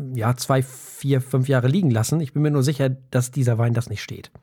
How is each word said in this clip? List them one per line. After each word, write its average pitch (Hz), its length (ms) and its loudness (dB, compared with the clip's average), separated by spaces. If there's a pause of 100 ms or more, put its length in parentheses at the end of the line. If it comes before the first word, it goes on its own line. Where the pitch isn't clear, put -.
(140)
ja, 120 220 0
zwei, 135 260 0
vier, - 580 -4
fünf 131 280 0
Jahre 127 200 2
liegen 165 220 2
lassen. 113 300 2
Ich 139 120 -6
bin 147 100 0
mir 151 80 2
nur 147 120 2
sicher, 135 280 0
dass 127 400 -2
dieser 123 280 0
Wein 117 160 2
das 117 140 -2
nicht 104 140 -8
steht. - 280 -14 (120)